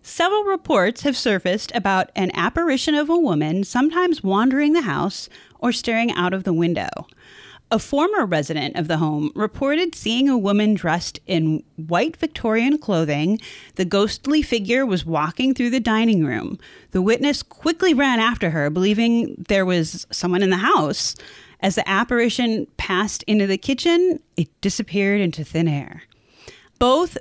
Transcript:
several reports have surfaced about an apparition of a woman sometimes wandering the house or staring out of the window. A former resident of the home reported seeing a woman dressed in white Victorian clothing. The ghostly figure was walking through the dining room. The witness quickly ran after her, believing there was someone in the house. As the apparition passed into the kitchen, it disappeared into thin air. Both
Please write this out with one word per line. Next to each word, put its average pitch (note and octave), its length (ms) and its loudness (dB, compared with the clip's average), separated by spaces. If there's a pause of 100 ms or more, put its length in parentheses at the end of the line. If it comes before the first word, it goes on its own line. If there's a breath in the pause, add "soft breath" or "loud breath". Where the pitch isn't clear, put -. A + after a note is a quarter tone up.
several G4 400 0
reports D4+ 580 0
have C#4 160 -2
surfaced G3 560 -2
about F#3+ 420 0
an F#3+ 200 0
apparition C#4 580 0
of D4 160 0
a E4 80 4
woman F3+ 460 0
sometimes E4 600 0
wandering B3+ 500 2
the E4+ 100 4
house D#3+ 440 -4 (320 loud breath)
or A#3+ 120 0
staring A#3 400 -2
out F3+ 220 -2
of F#3+ 100 -4
the F#3 100 0
window. E3 540 -2 (640 loud breath)
A A3 80 2
former E4 480 0
resident D3+ 500 -2
of D#3+ 100 -2
the E3 100 0
home D3+ 380 0
reported C#4+ 600 -2
seeing B3 340 0
a C4 80 2
woman G#3 380 2
dressed E3+ 500 -4
in D#3+ 380 0 (140)
white E3+ 380 -2
Victorian B3 600 0
clothing. E3 640 0 (340 loud breath)
The F#3+ 120 -2
ghostly G#3+ 580 0
figure A#3+ 420 0
was F3+ 180 0
walking E3 520 0
through A#3+ 160 0
the C4 80 0
dining A3 440 2
room. - 360 -4 (320 loud breath)
The F#3 100 0
witness A#3+ 400 0
quickly E4+ 540 -2
ran C4 240 2
after A3 320 0
her, D3 180 0
believing G#3+ 800 0
there G3 160 2
was F3 460 -2
someone F3+ 320 0
in F#3 80 4
the F3+ 60 2
house. F#3+ 580 0 (440 loud breath)
As F#3+ 140 0
the - 160 -2
apparition A#3 760 0 (100)
passed G3 460 -2
into G#3 240 2
the F#3+ 100 0
kitchen, E4+ 600 2 (180)
it E3 100 0 (140)
disappeared G3+ 580 0
into E3 240 -2
thin E3 240 -2
air. D3 360 -4 (720 loud breath)
Both C4+ 440 2